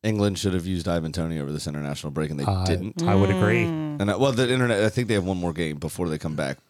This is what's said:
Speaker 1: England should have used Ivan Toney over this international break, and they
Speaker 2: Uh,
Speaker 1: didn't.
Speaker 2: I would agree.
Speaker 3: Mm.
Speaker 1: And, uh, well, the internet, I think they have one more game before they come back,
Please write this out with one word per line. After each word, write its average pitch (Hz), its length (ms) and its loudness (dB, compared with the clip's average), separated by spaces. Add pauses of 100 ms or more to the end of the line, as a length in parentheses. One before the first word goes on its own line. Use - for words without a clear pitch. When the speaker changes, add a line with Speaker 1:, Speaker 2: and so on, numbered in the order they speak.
Speaker 1:
England 104 340 2
should 95 160 0
have 87 120 -2
used 90 200 -2
Ivan 85 260 0
Toney 82 280 -2
over 71 100 -6
this 76 160 -6
international 73 460 -6
break, 76 180 -2
and 73 80 -4
they 71 60 -2
Speaker 2:
Uh, 92 220 0
Speaker 1:
didn't. 95 360 -2
Speaker 2:
I 165 140 2
would 98 140 4
agree. 98 340 4
Speaker 3:
Mm. - 360 -4
Speaker 1:
And, 101 100 0
uh, 92 80 0
well, 135 140 4
the 120 180 2
internet, 123 340 4
I 110 60 4
think 123 180 -2
they 110 60 2
have 95 100 2
one 92 140 0
more 87 140 0
game 76 260 -2
before 80 300 -4
they 76 100 -2
come 78 180 -4
back, 69 220 -4 (120)